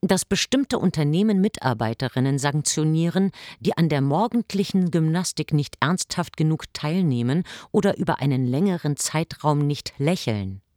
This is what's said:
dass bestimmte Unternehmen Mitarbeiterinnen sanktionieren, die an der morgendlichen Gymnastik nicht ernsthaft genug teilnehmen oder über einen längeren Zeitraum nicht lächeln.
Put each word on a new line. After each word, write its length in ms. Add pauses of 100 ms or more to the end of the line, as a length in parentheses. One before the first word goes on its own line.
dass 240
bestimmte 540
Unternehmen 600
Mitarbeiterinnen 1000
sanktionieren, 880 (300)
die 180
an 100
der 140
morgendlichen 880
Gymnastik 640
nicht 280
ernsthaft 540
genug 380
teilnehmen 720 (280)
oder 240
über 260
einen 260
längeren 500
Zeitraum 640
nicht 400
lächeln. 640 (140)